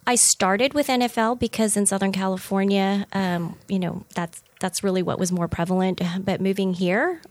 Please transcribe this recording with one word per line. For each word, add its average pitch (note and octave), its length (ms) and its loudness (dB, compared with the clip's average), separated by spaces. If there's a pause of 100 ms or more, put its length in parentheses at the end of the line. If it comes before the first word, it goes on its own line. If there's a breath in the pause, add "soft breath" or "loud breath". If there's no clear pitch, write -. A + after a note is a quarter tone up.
I B3 80 4
started A3 600 2
with D4 140 2
N B3+ 140 2
F A#3+ 160 0
L A3+ 160 2
because A3 420 0
in G3+ 100 2
Southern G3 260 0
California, G3 1000 0
um, F3 440 -2 (100)
you F#3+ 140 -2
know, F3+ 240 -4 (100)
that's, E3+ 300 -8 (160)
that's F#3 240 -4
really F#3 180 0
what F3 160 -2
was F3+ 140 -2
more E3+ 160 0
prevalent. F#3 520 0 (200)
But F#3+ 200 -2
moving F#3+ 320 0
here, G3 480 0 (100)